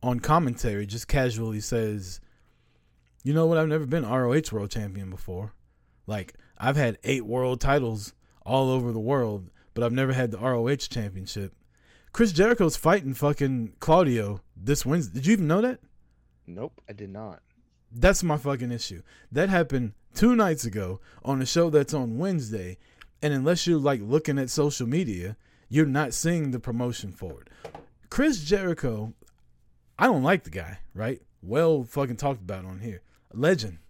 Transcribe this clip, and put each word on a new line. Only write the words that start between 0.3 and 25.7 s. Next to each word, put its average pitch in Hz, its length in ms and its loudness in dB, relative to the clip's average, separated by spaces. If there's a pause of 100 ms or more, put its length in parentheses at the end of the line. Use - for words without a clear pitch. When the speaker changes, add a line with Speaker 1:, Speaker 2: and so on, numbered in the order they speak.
Speaker 1:
just 110 220 -10
casually 113 520 0
says, 107 600 -4 (1040)
"You 135 100 -2
know 160 120 4
what? 165 120 4
I've 156 100 2
never 151 180 0
been 123 180 -2
R 123 220 0
O 120 80 2
H 156 180 0
world 101 180 -4
champion 101 400 -8
before. 92 440 -10 (520)
Like, 101 280 -8 (240)
I've 135 180 0
had 120 280 2
eight 127 220 0
world 127 340 0
titles 123 540 0 (280)
all 131 280 2
over 123 220 0
the 113 80 -4
world, 107 500 -2 (240)
but 117 100 0
I've 120 80 2
never 131 200 0
had 127 180 0
the 104 80 -10
R 127 160 0
O 117 140 0
H 139 200 -2
championship." 98 680 -8 (580)
Chris 226 200 4
Jericho's 190 440 4
fighting 160 380 2
fucking 135 680 0
Claudio 120 600 4 (160)
this 104 300 0
Wednesday. 131 280 0
Did 127 120 -2
you 202 80 6
even 196 120 0
know 165 140 4
that? 254 200 -2 (640)
Speaker 2:
Nope, 98 420 -12
I - 60 -14
did 101 160 -14
not. 101 320 -14 (500)
Speaker 1:
That's 175 300 4
my 160 160 0
fucking 127 340 -4
issue. 101 300 -10 (280)
That 160 200 0
happened 127 420 0 (220)
two 240 200 4
nights 190 300 2
ago 98 360 -6 (240)
on 135 180 -2
a 127 40 -2
show 170 240 2
that's 143 240 4
on 120 240 -2
Wednesday, 110 600 -4 (440)
and 151 120 2
unless 151 320 2
you're, 170 120 4
like, 139 240 2
looking 139 360 0
at 131 120 -2
social 147 360 0
media, 110 500 -2 (320)
you're 147 180 4